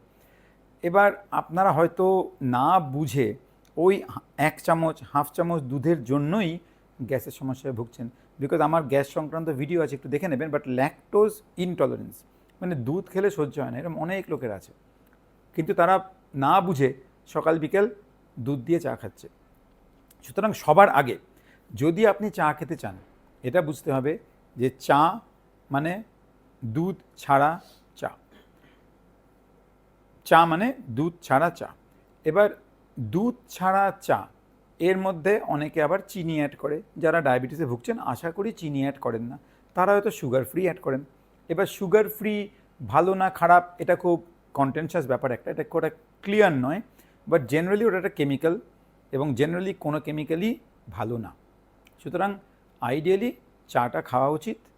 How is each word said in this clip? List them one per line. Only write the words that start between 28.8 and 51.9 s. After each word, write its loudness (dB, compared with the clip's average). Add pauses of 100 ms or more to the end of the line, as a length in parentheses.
চা 6
মানে 0 (160)
দুধ -2
ছাড়া 2
চা। -12 (580)
এবার 4 (500)
দুধ -2 (140)
ছাড়া 0 (100)
চা, -2 (520)
এর 2
মধ্যে 0
অনেকে -2
আবার 0
চিনি -4
অ্যাড -2
করে। -6 (160)
যারা 2
ডায়াবেটিসে 0
ভুগছেন -6
আশা -6
করি -6
চিনি -6
অ্যাড -4
করেন -4
না, -12 (340)
তারা 2
হয়তো 2
সুগার -2
ফ্রি -4
অ্যাড -2
করেন। -4 (460)
এবার 2
সুগার 2
ফ্রি -4 (380)
ভালো 4
না 0
খারাপ 4
এটা 2
খুব 0 (280)
কন্টেনশাস -2
ব্যাপার 0
একটা, -8
এটা -6
খুব -2
একটা -4 (220)
ক্লিয়ার 4
নয়, -2 (480)
but 6
generally 0
ওটা 2
একটা -2
কেমিক্যাল 0 (520)
এবং -2
generally -2
কোনো -4
কেমিক্যালই -4 (300)
ভালো -8
না। -12 (680)